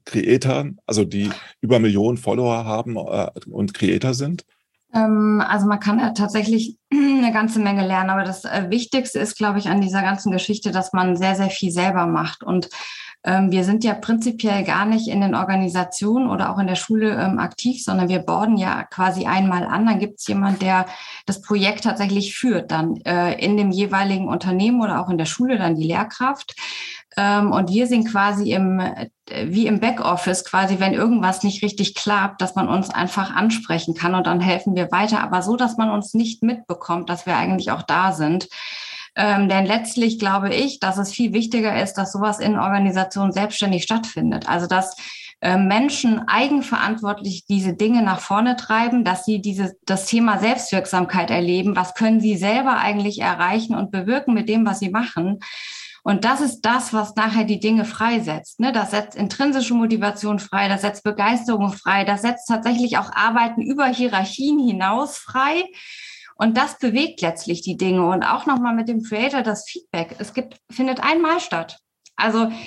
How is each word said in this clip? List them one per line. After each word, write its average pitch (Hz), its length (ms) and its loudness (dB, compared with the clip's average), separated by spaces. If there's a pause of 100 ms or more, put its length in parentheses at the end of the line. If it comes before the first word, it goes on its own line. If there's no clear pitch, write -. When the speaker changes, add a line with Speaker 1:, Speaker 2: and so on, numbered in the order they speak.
Speaker 1:
Creatoren, 131 840 0
also 107 200 2
die 101 240 -2 (320)
über 120 180 4
Millionen 110 380 4
Follower 117 480 0
haben, 110 320 -4
äh, - 320 -2 (200)
und - 240 -4
Creator 98 400 0
sind? 143 300 -4 (500)
Speaker 2:
Ähm, 214 540 2
also 202 180 2
man 208 140 2
kann 208 200 2
ja 220 120 2
tatsächlich 220 720 0
<clears throat> - 80 -8
eine 269 400 4
ganze 220 280 0
Menge 202 280 2
lernen, 190 220 0
aber 190 160 0
das, 190 180 -8
äh, 185 260 -4
Wichtigste 240 500 -2
ist, - 180 -4
glaube 208 220 0
ich, 202 100 -4
an 202 100 2
dieser 196 220 0
ganzen 196 320 -2
Geschichte, 208 380 -2
dass 190 200 -4
man 185 240 2
sehr, 190 200 2
sehr 190 140 0
viel 185 220 -4
selber 180 340 0
macht. 160 380 -2
Und, 180 260 0 (540)
ähm, 190 280 2
wir 185 140 2
sind 220 180 2
ja 220 100 2
prinzipiell 226 680 0
gar 180 220 0
nicht 220 240 2
in 202 100 0
den 196 160 2
Organisationen 190 960 0
oder 190 240 -2
auch 196 60 -4
in 190 80 2
der 180 80 0
Schule, 214 440 0
ähm, 190 200 0
aktiv, 247 440 -2
sondern 185 260 0
wir 185 100 2
boarden 202 380 2
ja 190 260 -2
quasi - 420 -2
einmal 185 400 2
an. 202 200 0
Dann 208 140 4
gibt's - 280 -6
jemand, 196 340 0
der 185 240 2 (400)
das - 160 -4
Projekt 208 420 0
tatsächlich 196 540 0
führt, 214 340 0
dann, 160 240 0 (100)
äh, 175 280 2 (100)
in 208 140 2
dem 202 140 4
jeweiligen 196 580 0
Unternehmen 185 520 2
oder 185 200 0
auch 185 80 -6
in 175 80 0
der 160 80 0
Schule 247 320 0
dann 170 180 2
die 160 120 0
Lehrkraft. 226 680 -2 (600)
Ähm, 202 340 4
und 196 200 2
wir 233 160 4
sind 226 220 2
quasi 202 420 2
im, 185 280 2
äh, - 300 -6 (360)
wie 190 220 2
im 202 120 4
Backoffice 180 680 0
quasi, 190 340 2
wenn 190 140 2
irgendwas 196 500 2
nicht 202 200 0
richtig 202 320 -2
klappt, 196 460 0
dass 180 140 -4
man 190 140 0
uns 185 220 0
einfach 190 440 -2
ansprechen 170 600 0
kann 175 200 0
und 175 120 2
dann 175 120 2
helfen 185 360 0
wir 175 160 -2
weiter, 208 300 2
aber 180 200 -2
so, 214 160 0
dass 240 200 0
man 220 120 2
uns 208 240 -2
nicht 226 300 0
mitbekommt, 180 680 -2
dass 170 160 -4
wir 175 100 0
eigentlich 180 360 0
auch 165 100 -4
da 180 320 2
sind. 156 340 0 (720)
Ähm, 202 300 4
denn 196 160 4
letztlich 226 540 0
glaube 196 340 0
ich, 277 260 -2
dass 190 200 0
es 196 120 -4
viel 226 220 -2
wichtiger 226 480 0
ist, - 140 -4
dass 190 160 -4
sowas 214 280 -2
in 214 180 2
Organisationen 196 760 0
selbstständig 196 520 0
stattfindet. 220 640 -2
Also, 175 200 -2
dass, 185 280 0 (460)
äh, 185 160 2
Menschen 220 720 2
eigenverantwortlich 220 1200 0
diese 190 260 2
Dinge 220 300 4
nach 190 160 0
vorne 226 360 0
treiben, 233 480 0
dass 185 220 -2
sie 214 160 0
diese, 196 340 -2 (100)
das 190 200 -2
Thema 233 340 2
Selbstwirksamkeit 185 920 0
erleben. 180 440 0
Was - 200 -2
können 220 240 4
sie 214 180 2
selber 233 400 0
eigentlich 202 440 -2
erreichen 185 540 0
und 190 160 -4
bewirken 233 440 0
mit 220 140 0
dem, 220 180 4
was 190 120 -2
sie 196 100 -2
machen? 196 500 -2 (640)
Und 202 200 0
das 254 160 2
ist 277 220 -2
das, 240 320 0
was 214 220 -2
nachher 220 280 2
die 208 160 0
Dinge 220 260 2
freisetzt, 214 760 -4
ne? 254 100 0
Das 214 200 0
setzt 208 240 -4
intrinsische 247 580 0
Motivation 214 640 0
frei, 196 300 -2
das 196 120 0
setzt 202 220 -4
Begeisterung 208 720 0
frei, 196 320 0
das 202 160 0
setzt 240 260 -2
tatsächlich 233 500 0
auch 196 140 -4
Arbeiten 226 500 2
über 277 260 0
Hierarchien 247 720 0
hinaus 226 580 0
frei. 294 480 -2 (720)
Und 226 180 2
das 277 220 0
bewegt 269 440 0
letztlich 170 400 -4
die 185 160 -6
Dinge. 185 300 2
Und 185 160 0
auch - 220 0
nochmal 240 300 2
mit 226 120 -2
dem 226 160 -2
Creator 254 380 -2
das 214 260 -4
Feedback. - 520 -10
Es - 140 -12
gibt, - 240 -8 (140)
findet 262 320 -2
einmal 330 360 2
statt. 165 400 -8 (360)
Also 226 360 0 (160)